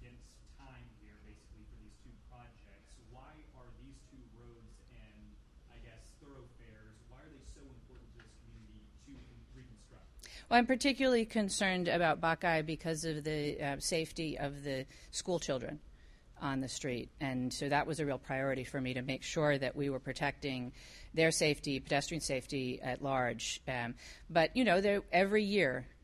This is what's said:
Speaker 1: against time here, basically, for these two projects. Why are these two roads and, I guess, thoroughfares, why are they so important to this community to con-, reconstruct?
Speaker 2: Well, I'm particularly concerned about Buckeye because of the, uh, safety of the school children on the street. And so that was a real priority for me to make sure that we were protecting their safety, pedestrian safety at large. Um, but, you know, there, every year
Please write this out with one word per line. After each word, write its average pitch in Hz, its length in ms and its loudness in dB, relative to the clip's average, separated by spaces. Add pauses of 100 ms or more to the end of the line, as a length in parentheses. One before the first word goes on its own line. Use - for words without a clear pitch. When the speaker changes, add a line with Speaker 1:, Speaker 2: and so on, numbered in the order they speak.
Speaker 1:
against 120 240 -20 (320)
time 127 320 -20 (160)
here, 104 80 -20 (140)
basically, - 420 -20
for - 160 -20
these 104 160 -20
two 123 160 -18 (160)
projects. 120 640 -20 (160)
Why 156 200 -20 (280)
are 123 80 -18 (160)
these 135 240 -18
two 127 140 -20 (160)
roads 117 420 -20 (120)
and, 107 440 -20 (320)
I - 160 -20
guess, 113 160 -18 (200)
thoroughfares, 117 760 -20 (160)
why 127 80 -18
are 156 120 -20
they 127 200 -20
so - 120 -18
important 123 480 -20
to 117 120 -20
this - 80 -20 (120)
community 110 420 -18
to - 260 -20
con-, 120 320 -18 (120)
reconstruct? - 480 -20 (440)
Speaker 2:
Well, 240 100 6
I'm 240 80 8
particularly 254 580 4
concerned 190 640 2
about 165 320 4
Buckeye 165 420 2
because 160 420 -4
of 151 200 -2
the, 151 360 0
uh, 139 200 -2
safety 160 580 -2
of 143 240 -4
the 139 240 -4 (240)
school - 300 -2
children 127 400 -4 (600)
on 135 200 0
the 131 80 -2
street. 123 400 -4 (120)
And 127 340 -2
so 143 140 -2
that 143 180 4
was 156 140 -2
a 151 40 0
real 135 140 0
priority 135 460 -2
for 135 160 -4
me 127 140 -2
to 123 80 -2
make 131 200 -4
sure 147 340 4
that 135 200 -2
we 143 140 0
were 131 100 -4
protecting 131 720 -4 (420)
their 160 160 6
safety, 147 480 2
pedestrian - 420 0
safety 127 640 -4
at 127 180 -4
large. 127 680 0
Um, 120 260 -2 (340)
but, 165 280 4
you 254 80 6
know, 190 160 8
there, 202 220 4 (100)
every 196 320 6
year 147 420 2 (180)